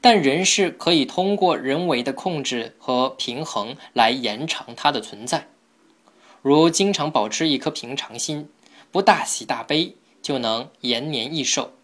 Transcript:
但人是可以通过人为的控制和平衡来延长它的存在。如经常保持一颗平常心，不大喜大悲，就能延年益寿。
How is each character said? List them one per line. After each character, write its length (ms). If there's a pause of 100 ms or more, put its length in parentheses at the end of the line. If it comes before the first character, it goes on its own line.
但 180
人 240
是 260
可 220
以 140
通 280
过 220
人 300
为 160
的 100
控 320
制 340
和 300
平 340
衡 320 (200)
来 160
延 360
长 200 (100)
它 160
的 80
存 260
在。 220 (920)
如 260
经 240
常 180
保 160
持 220
一 80
颗 140
平 260
常 220
心， 320 (420)
不 80
大 240
喜 220
大 160
悲， 340 (240)
就 180
能 300 (140)
延 280
年 240
益 80
寿。 300 (120)